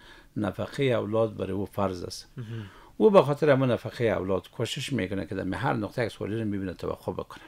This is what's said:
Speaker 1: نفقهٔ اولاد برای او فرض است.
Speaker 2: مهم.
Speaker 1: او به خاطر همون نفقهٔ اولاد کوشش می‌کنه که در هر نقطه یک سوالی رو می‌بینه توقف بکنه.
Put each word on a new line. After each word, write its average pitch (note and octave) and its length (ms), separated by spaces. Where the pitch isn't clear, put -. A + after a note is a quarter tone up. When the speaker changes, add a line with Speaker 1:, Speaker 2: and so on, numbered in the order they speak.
Speaker 1:
نفقهٔ G#2 460
اولاد A2 540
برای F#2+ 140
او G2 140
فرض F#2 380
است. - 240
Speaker 2:
مهم. A2+ 280
Speaker 1:
او G#3+ 120
به G3 120
خاطر C#3+ 280
همون C3 220
نفقهٔ A2+ 340
اولاد F#2 440
کوشش C3 440
می‌کنه F#2+ 320
که F#2+ 100
در F#2 180
هر B2 200
نقطه A2+ 320
یک F#2+ 60
سوالی G#2 280
رو A2+ 60
می‌بینه G2 280
توقف - 400
بکنه. - 340